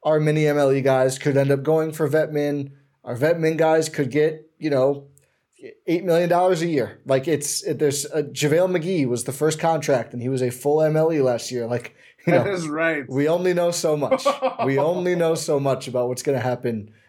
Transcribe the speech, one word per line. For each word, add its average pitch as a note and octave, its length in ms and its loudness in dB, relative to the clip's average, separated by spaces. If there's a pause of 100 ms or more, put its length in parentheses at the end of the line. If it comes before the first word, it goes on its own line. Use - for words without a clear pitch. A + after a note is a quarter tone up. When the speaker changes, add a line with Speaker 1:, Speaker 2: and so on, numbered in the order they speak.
Speaker 1:
Our D#3 180 2
mini D3+ 260 2
M D3 120 2
L C#3 120 4
E C3+ 120 2
guys C3 360 2
could C#3 200 0
end C#3 120 4
up C#3 120 0
going D#3+ 300 0
for D#3 140 -2
vet D3+ 240 2
min. D3 460 -4 (280)
Our A#2 120 -6
vet D#3+ 240 2
min D#3+ 160 0
guys D#3 320 4
could C3 220 -4
get, D3+ 320 0 (160)
you D#3 120 -4
know, C#3 360 2 (800)
eight F3 180 0
million E3+ 240 2
dollars F3 340 2
a F3 40 -2
year. C3+ 400 -2
Like, C3+ 220 0
it's, D3 340 -2
it, D3+ 160 -6
there's, C#3 280 0
uh, D#3 160 -4 (100)
JaVale D3+ 360 2 (100)
McGee D#3+ 280 -2
was A#2+ 180 -2
the C3+ 80 -8
first D#3 280 -2
contract, D3 520 0
and B2 100 -10
he B2 60 -4
was B2+ 140 -2
a B2 80 0
full D3 320 0
M D#3 140 2
L D#3+ 160 2
E D3+ 80 0
last B2 320 -2
year. A#2 140 -4
Like, A#2+ 280 -6 (320)
you E3+ 60 2
Speaker 2:
That - 140 4
Speaker 1:
know, G3+ 60 -2
Speaker 2:
is F3 160 -6
right. D#3 400 -2
Speaker 1:
we C#3 200 0
only F3+ 260 2
know F3 160 0
so D#3+ 260 0
much. D3 300 0 (180)
Speaker 2:
<laughs> B3 200 -2
Speaker 1:
We C3+ 140 2
only F3+ 360 0
know E3 220 2
so D3 240 0
much C3+ 280 -2
about B2 200 -2
what's B2 140 -6
gonna A#2 180 0
happen A#2+ 520 -4 (160)